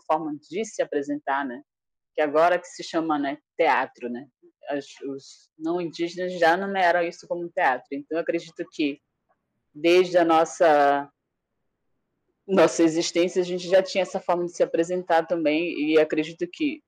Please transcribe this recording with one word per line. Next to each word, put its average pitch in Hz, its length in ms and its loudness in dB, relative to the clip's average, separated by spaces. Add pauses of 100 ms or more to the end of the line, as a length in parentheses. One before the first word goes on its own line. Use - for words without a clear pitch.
forma 156 280 -2 (160)
de 196 140 -6
se - 160 -8
apresentar, 143 640 -4
né, 127 180 -10 (520)
que 156 80 -2
agora 160 360 2
que 175 80 -16
se - 160 -16
chama, 160 360 -4
né, 143 200 -4 (180)
teatro, 131 520 -2
né. 120 180 -10 (440)
As, 143 160 -6 (200)
os - 520 -16
não 165 220 -4
indígenas 175 580 -6
já 165 180 4
nomearam 185 460 0
isso 170 240 -8
como 175 240 -8
teatro. 139 420 -2
Então, 143 240 -6
eu 165 60 -2
acredito 165 480 -6
que 147 300 -4 (760)
desde 175 440 4
a 170 60 4
nossa, 151 840 4 (1400)
nossa 170 360 4
existência, 170 580 2
a 180 40 2
gente 175 220 -6
já 185 160 4
tinha 190 200 -2
essa 185 180 -6
forma 175 240 -2
de 170 100 -6
se - 80 2
apresentar 165 640 0
também, 165 520 -2
e 156 200 2
acredito 156 540 -2
que 143 360 -4